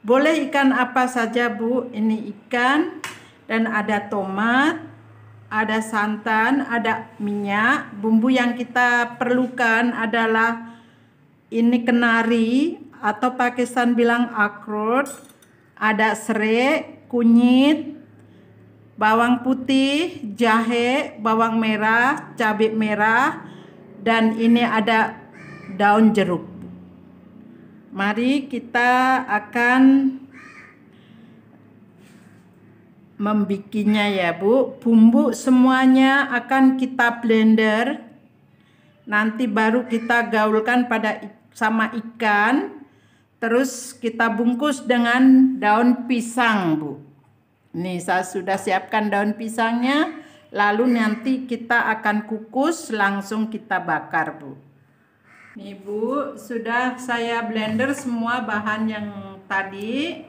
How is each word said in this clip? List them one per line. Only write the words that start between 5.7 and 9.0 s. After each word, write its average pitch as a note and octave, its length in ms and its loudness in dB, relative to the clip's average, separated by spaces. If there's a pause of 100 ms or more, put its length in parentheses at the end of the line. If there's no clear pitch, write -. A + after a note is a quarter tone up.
santan, A3 800 -2
ada A#3 560 -4
minyak. G#3 800 -2
Bumbu A3 320 2
yang A#3+ 240 2
kita A#3+ 640 -2